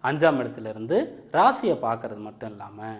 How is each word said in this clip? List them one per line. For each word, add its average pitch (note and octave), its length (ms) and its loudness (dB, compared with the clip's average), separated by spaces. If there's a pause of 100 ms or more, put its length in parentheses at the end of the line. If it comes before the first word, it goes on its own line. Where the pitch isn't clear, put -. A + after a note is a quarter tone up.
அஞ்சாம் D3 340 4
இடத்துல A#2 320 -8
இருந்து A2+ 240 -2 (380)
ராசியை G3+ 480 4
பார்க்கறது A2+ 440 -4
மட்டும் G#2+ 260 -12
இல்லாம G2+ 340 -14 (120)